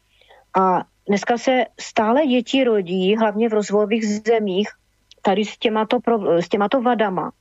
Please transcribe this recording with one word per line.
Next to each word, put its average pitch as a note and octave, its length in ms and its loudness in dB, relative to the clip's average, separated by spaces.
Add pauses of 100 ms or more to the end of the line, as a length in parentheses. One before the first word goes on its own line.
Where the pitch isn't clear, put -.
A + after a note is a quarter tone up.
(520)
A F#3 320 2 (240)
dneska G#3 300 -2
se B3+ 280 0 (140)
stále A#3+ 480 0
děti B3+ 360 0
rodí, F#3+ 520 0
hlavně A3 340 0
v A3 40 -2
rozvojových G#3+ 540 0
zemích, G#3 600 0 (520)
tady G3+ 240 0
s - 120 -16
těmato A3 420 -2
pro-, G3 380 0
s E3+ 120 -2
těmato G#3 320 0
vadama. G#3+ 600 -2